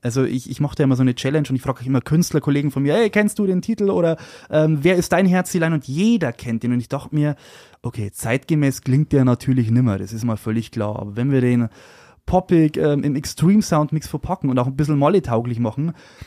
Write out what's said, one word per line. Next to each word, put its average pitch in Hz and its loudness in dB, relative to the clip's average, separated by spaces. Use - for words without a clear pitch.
Also 123 0
ich, 123 -4
ich 131 -8
mache 147 -2
da 156 0
immer 135 4
so 127 0
eine 127 2
Challenge 143 -2
und 131 -2
ich 123 -4
frage - -6
auch 120 -12
immer 131 0
Künstlerkollegen 147 0
von 139 -2
mir, 143 0
„Hey, 214 2
kennst 208 0
du 208 0
den 185 0
Titel?“ 208 -2
oder, 170 0
ähm, 156 2
„Wer 180 4
ist 175 0
dein 185 4
Herzkielein?“ 180 2
Und 147 -4
jeder 170 0
kennt 113 -6
den. 123 -2
Und 123 0
ich 117 -8
dachte - -8
mir, 147 0
okay, 107 -8
zeitgemäß 139 -2
klingt 135 0
der 135 4
natürlich 123 2
nimmer. 117 2
Das 101 -8
ist 113 -8
mal 113 -2
völlig 110 -6
klar. 107 -6
Aber 101 -10
wenn 127 0
wir 135 4
den 123 2
poppig, 175 2
ähm, 147 0
im 143 0
Extreme 185 2
Sound 151 0
Mix 156 -4
verpacken 156 -4
und 127 0
auch 123 0
ein 135 -4
bisschen 147 0
Molly-tauglich 123 0
machen, 139 -2